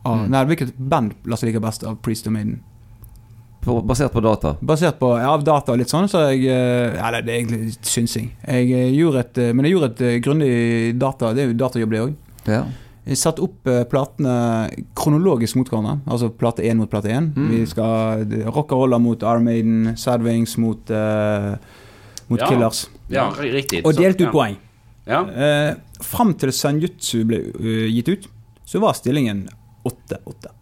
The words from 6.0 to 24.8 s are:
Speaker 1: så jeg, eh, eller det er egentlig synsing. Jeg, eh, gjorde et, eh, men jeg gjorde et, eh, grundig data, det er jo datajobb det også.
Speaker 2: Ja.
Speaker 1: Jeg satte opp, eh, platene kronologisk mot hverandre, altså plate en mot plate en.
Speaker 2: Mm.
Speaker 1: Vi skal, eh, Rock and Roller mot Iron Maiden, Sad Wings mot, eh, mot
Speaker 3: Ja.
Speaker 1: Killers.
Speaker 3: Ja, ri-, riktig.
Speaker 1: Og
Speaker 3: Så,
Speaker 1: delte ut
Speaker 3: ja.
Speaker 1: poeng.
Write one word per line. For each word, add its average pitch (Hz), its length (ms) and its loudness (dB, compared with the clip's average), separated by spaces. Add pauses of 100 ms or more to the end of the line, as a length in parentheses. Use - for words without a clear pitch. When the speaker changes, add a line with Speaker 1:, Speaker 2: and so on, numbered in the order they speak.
Speaker 1:
så 165 240 2
jeg, 131 200 2
eh, 123 580 0
eller 117 140 -2
det 113 80 -4
er 117 160 -2
egentlig 110 340 -4
synsing. 117 500 -2 (160)
Jeg, 123 240 2
eh, 127 220 2
gjorde 143 280 4
et, 123 180 -4
eh, 120 160 2
men 131 100 4
jeg 165 80 4
gjorde 180 180 4
et, 117 120 -10
eh, 120 180 2
grundig 120 760 2
data, 127 340 -2
det 135 120 0
er - 40 0
jo 117 60 0
datajobb 120 360 0
det 110 100 0
også. 139 140 -2 (320)
Speaker 2:
Ja. 110 180 0 (420)
Speaker 1:
Jeg 127 100 -2
satte 160 260 -2
opp, - 240 -6
eh, 123 180 2
platene 120 1000 -2 (100)
kronologisk 151 640 2
mot 127 100 2
hverandre, 110 400 -2
altså 120 300 -2
plate 117 320 0
en 113 80 2
mot 110 140 0
plate 104 180 -2
en. 147 260 0
Speaker 2:
Mm. 139 140 -2
Speaker 1:
Vi 113 160 2
skal, 113 560 -2
eh, 110 300 -4
Rock 147 220 -2
and 127 100 2
Roller 123 180 2
mot 117 220 2
Iron 117 220 2
Maiden, 113 520 2
Sad 123 260 0
Wings 117 360 0
mot, 113 320 -2
eh, 107 680 0 (720)
mot 117 120 0
Speaker 3:
Ja. - 60 0
Speaker 1:
Killers. 117 420 0 (200)
Speaker 3:
Ja, 123 220 0
ri-, 135 200 -6
riktig. 139 360 -2
Speaker 1:
Og 156 80 4
Speaker 3:
Så, 139 80 0
Speaker 1:
delte 185 240 4
ut - 0 -
Speaker 3:
ja. 113 40 0
Speaker 1:
poeng. 110 260 0 (500)